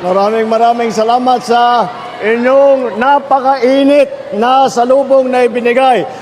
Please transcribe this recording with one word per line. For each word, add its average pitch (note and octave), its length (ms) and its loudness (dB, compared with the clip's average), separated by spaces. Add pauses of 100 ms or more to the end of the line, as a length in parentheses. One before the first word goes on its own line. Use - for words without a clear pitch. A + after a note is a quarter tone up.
Maraming, G#3 400 0
maraming A#3 480 0
salamat A#3+ 480 0
sa A#3 480 0 (320)
inyong B3+ 720 2
napakainit C4+ 1400 0
na B3+ 320 2
salubong B3+ 640 0
na B3+ 80 2
ibinigay A#3+ 640 0 (160)